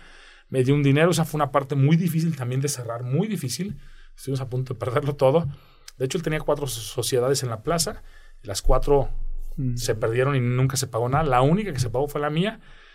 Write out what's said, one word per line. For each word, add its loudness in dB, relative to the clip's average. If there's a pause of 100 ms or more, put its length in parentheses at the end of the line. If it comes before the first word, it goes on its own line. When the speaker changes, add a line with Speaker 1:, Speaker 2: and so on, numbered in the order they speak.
(480)
Speaker 1:
me 0
dio 4
un 2
dinero. 6
Esa 2
fue -6
una 0
parte 0
muy 6
difícil 0
también -4
de 0
cerrar, -6
muy 0
difícil. -6 (400)
Estuvimos -6
a -8
punto -4
de -10
perderlo -2
todo. 4 (520)
De -2
hecho, -2
él -6
tenía -2
cuatro -2
so-, -6
sociedades 0
en -4
la -8
plaza. -4 (400)
Las -8
cuatro 4 (460)
Speaker 2:
Mm. -2
Speaker 1:
se -2
perdieron 0
y 2
nunca 2
se -2
pagó -2
nada. 2
La 2
única 2
que -4
se -2
pagó 0
fue -6
la -2
mía. -2 (360)